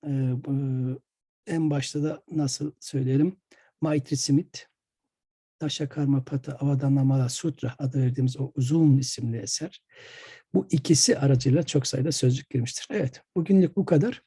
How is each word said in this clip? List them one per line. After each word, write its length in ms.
Ee, 260
bu, 60
en 220
başta 340
da 280
nasıl 480
söyleyelim, 580
Maitri 360
Smith, 420
Dashakarmapata 920
Avadanamala 760
Sutra 500
adı 220
verdiğimiz 380
o 160
uzun 420
isimli 400
eser. 460
Bu 160
ikisi 500
aracıyla 440
çok 240
sayıda 240
sözcük 380
girmiştir. 400
Evet, 320
bugünlük 400
bu 100
kadar. 420